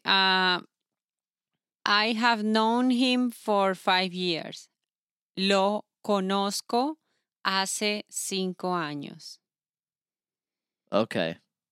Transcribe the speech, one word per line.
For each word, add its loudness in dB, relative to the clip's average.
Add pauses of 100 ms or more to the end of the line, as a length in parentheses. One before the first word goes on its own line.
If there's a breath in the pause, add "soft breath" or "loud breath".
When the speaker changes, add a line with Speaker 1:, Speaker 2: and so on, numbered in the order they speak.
Speaker 1:
uh, 4 (1200)
I 2
have 0
known 2
him 2
for 0
five 0
years. -6 (720)
Lo 2 (200)
conozco 0 (500)
hace -2
cinco -4
años. -8 (1500)
Speaker 2:
Okay. 0 (340)